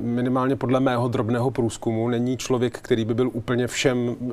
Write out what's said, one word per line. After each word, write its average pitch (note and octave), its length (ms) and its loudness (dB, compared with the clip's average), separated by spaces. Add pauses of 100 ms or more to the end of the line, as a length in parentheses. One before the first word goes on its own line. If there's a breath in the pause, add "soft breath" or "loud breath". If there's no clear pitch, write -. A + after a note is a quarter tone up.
minimálně B2 560 0
podle B2+ 240 2
mého B2 280 2
drobného A#2 420 0
průzkumu, A2+ 580 -2
není B2 280 0
člověk, A#2+ 420 0
který A2+ 260 0
by A#2 100 0
byl B2 180 2
úplně B2 340 0
všem A#2+ 500 0 (160)